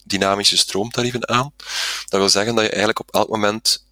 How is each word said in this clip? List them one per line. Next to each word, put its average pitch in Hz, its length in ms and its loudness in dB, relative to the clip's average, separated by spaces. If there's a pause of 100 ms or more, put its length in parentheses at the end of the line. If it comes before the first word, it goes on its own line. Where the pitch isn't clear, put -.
dynamische 98 540 2
stroomtarieven 120 720 -2
aan. 127 240 0 (540)
Dat 98 120 0
wil 98 100 4
zeggen 107 260 2
dat 110 80 2
je 107 60 0
eigenlijk 107 300 0
op - 120 -14
elk 101 180 2
moment, 107 640 0